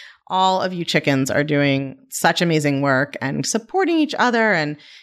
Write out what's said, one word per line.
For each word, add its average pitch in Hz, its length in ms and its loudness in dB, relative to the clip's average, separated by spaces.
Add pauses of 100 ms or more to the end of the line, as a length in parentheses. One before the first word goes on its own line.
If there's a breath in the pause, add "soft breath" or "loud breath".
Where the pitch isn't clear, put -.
(280 loud breath)
all 190 340 2
of 190 100 -4
you 175 120 -6
chickens 139 460 0
are 143 120 0
doing 143 560 0 (120)
such 170 300 0
amazing 151 400 2
work 139 400 0
and 135 240 -4
supporting 330 540 -2
each 302 200 0
other 226 340 2
and 151 240 -2 (260 loud breath)